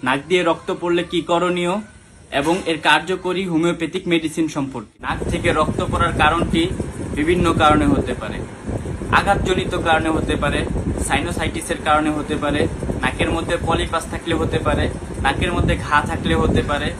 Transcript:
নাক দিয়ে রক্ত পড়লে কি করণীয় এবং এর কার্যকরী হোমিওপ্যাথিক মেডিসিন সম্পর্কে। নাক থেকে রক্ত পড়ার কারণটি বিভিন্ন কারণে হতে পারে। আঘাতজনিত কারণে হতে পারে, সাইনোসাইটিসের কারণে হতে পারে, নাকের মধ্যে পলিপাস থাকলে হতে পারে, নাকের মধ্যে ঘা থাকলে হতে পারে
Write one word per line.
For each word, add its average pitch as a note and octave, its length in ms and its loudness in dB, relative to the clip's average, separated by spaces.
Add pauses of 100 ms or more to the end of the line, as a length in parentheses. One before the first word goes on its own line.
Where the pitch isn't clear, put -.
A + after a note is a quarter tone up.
নাক C3 240 2
দিয়ে F3+ 140 4
রক্ত E3 380 0
পড়লে F3 220 0
কি E3+ 180 -2
করণীয় F3 540 0 (580)
এবং D3+ 240 2 (100)
এর E3 160 0
কার্যকরী F3+ 600 2
হোমিওপ্যাথিক E3+ 640 0
মেডিসিন E3 400 0
সম্পর্কে। C3 520 -6
নাক D#3 180 -4 (120)
থেকে D#3+ 220 0
রক্ত D3+ 400 0
পড়ার E3+ 260 2
কারণটি E3+ 500 2 (460)
বিভিন্ন E3 440 2
কারণে D3+ 280 6
হতে B2+ 280 2
পারে। - 240 -8 (760)
আঘাতজনিত F#3 680 2
কারণে D#3+ 300 2
হতে D#3 280 0
পারে, C#3 280 0 (440)
সাইনোসাইটিসের D#3+ 760 -2
কারণে D3+ 260 4
হতে D3+ 260 -2
পারে, D3 300 0 (360)
নাকের D#3+ 280 0
মধ্যে E3 260 -2 (100)
পলিপাস E3+ 440 0
থাকলে E3 240 -4
হতে D#3+ 240 0
পারে, D3 300 0 (340)
নাকের F3 300 0
মধ্যে E3+ 240 2 (140)
ঘা D3 100 6
থাকলে D#3+ 340 0
হতে D#3 280 2
পারে D3 380 -2